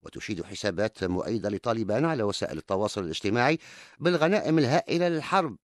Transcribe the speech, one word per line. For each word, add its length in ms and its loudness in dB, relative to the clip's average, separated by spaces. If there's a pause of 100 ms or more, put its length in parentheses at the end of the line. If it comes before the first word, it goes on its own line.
وتشيد 400 -8
حسابات 600 -2
مؤيدة 460 -2
لطالبان 560 0
على 180 0
وسائل 340 -2
التواصل 460 -2
الاجتماعي 540 2 (420)
بالغنائم 600 2
الهائلة 500 2
للحرب 460 0 (100)